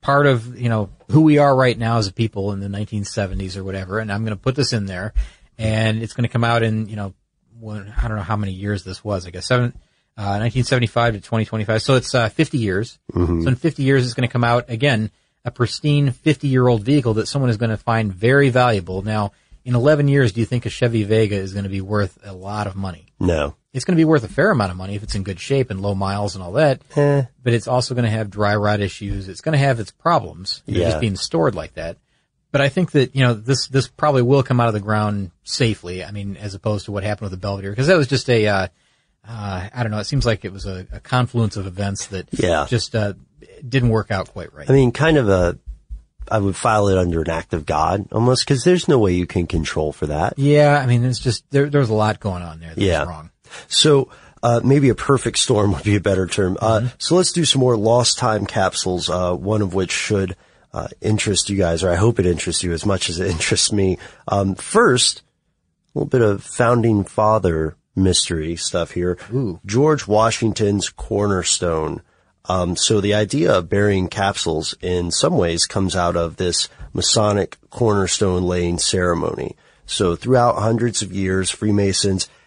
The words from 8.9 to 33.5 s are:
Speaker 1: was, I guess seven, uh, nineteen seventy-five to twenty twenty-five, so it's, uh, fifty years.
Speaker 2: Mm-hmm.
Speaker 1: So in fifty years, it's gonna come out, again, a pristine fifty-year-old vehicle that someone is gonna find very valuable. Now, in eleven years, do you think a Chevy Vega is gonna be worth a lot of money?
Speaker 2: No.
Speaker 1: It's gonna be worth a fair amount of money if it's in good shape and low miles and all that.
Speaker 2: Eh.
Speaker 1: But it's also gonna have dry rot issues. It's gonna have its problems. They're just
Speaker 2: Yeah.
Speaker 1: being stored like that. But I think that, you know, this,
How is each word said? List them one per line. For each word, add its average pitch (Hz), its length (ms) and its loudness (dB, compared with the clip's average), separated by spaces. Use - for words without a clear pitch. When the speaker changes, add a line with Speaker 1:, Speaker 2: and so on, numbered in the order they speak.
Speaker 1:
was, 98 220 -4
I 92 60 -16
guess 90 160 -12
seven, 123 260 2
uh, 101 220 -4
nineteen 117 240 0
seventy-five 120 520 2
to 98 60 -10
twenty 110 240 -2
twenty-five, 110 360 -2
so 135 140 2
it's, - 180 0
uh, 117 160 2
fifty - 300 -2
years. 104 400 -2
Speaker 2:
Mm-hmm. 85 300 0
Speaker 1:
So 85 60 0
in 127 60 2
fifty 151 280 -2
years, 131 220 4
it's 120 80 -6
gonna 123 140 -2
come 120 160 -2
out, 120 260 2
again, 113 400 0
a 120 80 -6
pristine 143 600 0
fifty-year-old 127 720 2
vehicle 120 320 2
that 110 120 0
someone 135 220 0
is 110 80 0
gonna 110 200 -2
find 110 360 -2
very 131 360 4
valuable. 104 520 0
Now, 107 300 -4
in 123 120 -4
eleven 143 320 4
years, 139 240 4
do 110 80 -4
you 113 60 0
think 120 220 -2
a - 20 -4
Chevy 113 340 0
Vega 104 320 2
is 95 180 -6
gonna 98 160 -4
be 98 120 -4
worth 98 420 -4
a 98 100 -16
lot 101 340 -8
of 95 80 -8
money? 92 320 -10
Speaker 2:
No. 80 360 0
Speaker 1:
It's 127 100 -8
gonna 185 140 0
be 160 80 4
worth 156 180 4
a 107 60 -8
fair 185 220 0
amount 104 200 0
of 90 60 -10
money 95 180 -10
if 104 80 -10
it's - 120 -8
in 98 80 -4
good 92 160 -8
shape 135 300 -2
and 95 120 -8
low 101 140 -2
miles 98 400 -2
and 95 80 -12
all 90 100 -10
that. 135 280 2
Speaker 2:
Eh. 143 280 2
Speaker 1:
But 123 100 0
it's 117 140 -2
also 123 260 -2
gonna 123 160 0
have 110 200 -4
dry 104 260 0
rot 104 240 2
issues. 98 480 -6
It's 95 140 -14
gonna 156 160 0
have 135 240 2
its 98 100 -12
problems. 95 760 -4
They're 101 180 -6
just 80 120 0
Speaker 2:
Yeah. 78 60 -4
Speaker 1:
being 98 160 0
stored 156 380 -2
like 80 180 -10
that. 85 240 -10
But 135 80 2
I 139 80 2
think 180 220 -2
that, 135 260 2
you 135 60 2
know, 123 100 4
this, 117 340 -2